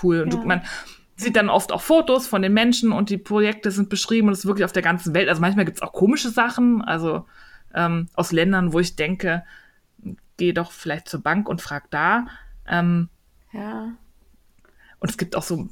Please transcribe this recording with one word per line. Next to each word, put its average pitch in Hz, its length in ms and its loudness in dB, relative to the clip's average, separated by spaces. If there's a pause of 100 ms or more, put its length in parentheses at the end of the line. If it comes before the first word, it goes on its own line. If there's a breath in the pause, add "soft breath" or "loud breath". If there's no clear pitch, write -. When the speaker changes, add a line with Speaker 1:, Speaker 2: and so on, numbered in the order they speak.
Speaker 1:
cool. 170 200 2
Und 165 100 -2
Speaker 2:
Ja. 233 80 -2
Speaker 1:
du, 226 40 -6
man 180 160 0 (540 loud breath)
sieht 226 220 -2
dann 208 100 4
oft - 240 0
auch - 100 -2
Fotos 302 460 4
von 196 140 0
den 190 120 2
Menschen 233 380 4
und 220 180 0
die 202 80 -2
Projekte 208 540 0
sind 196 160 0
beschrieben 214 400 2
und 208 60 4
es 190 60 -4
ist - 60 -6
wirklich 196 200 0
auf - 80 -4
der 180 100 0
ganzen 170 300 0
Welt. 170 160 2
Also 160 100 0
manchmal 196 240 2
gibt's - 180 -6
auch - 120 -8
komische 240 380 2
Sachen, 240 500 2
also, 165 440 -2 (500 soft breath)
ähm, 170 380 0
aus - 180 -2
Ländern, 175 400 2
wo 160 80 2
ich 175 160 0
denke, 170 480 -2 (920 loud breath)
geh 175 160 0
doch 170 180 -4
vielleicht - 380 -10
zur 147 140 -8
Bank 190 260 0
und 170 100 -4
frag - 300 -12
da. 165 380 0 (400 loud breath)
Ähm, 175 420 0 (420)
Speaker 2:
Ja. 220 420 -10 (1040 soft breath)
Speaker 1:
und 170 100 -4
es - 80 -10
gibt 175 180 -6
auch 156 60 -4
so - 300 -6